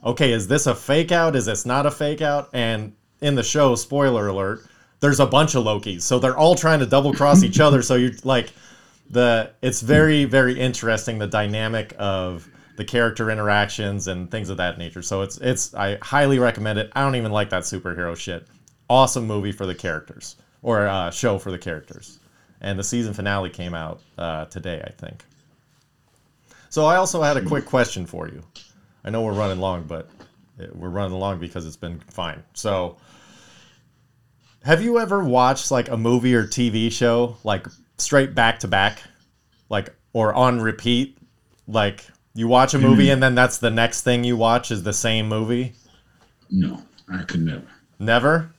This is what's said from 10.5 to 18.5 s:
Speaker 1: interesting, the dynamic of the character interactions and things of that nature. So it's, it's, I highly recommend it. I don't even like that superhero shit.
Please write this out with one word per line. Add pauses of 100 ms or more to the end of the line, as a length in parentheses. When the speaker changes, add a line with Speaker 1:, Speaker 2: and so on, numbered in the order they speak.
Speaker 1:
interesting,
the
dynamic
of (300)
the
character
interactions
and
things
of
that
nature.
So
it's,
it's,
I
highly
recommend
it.
I
don't
even
like
that
superhero
shit. (400)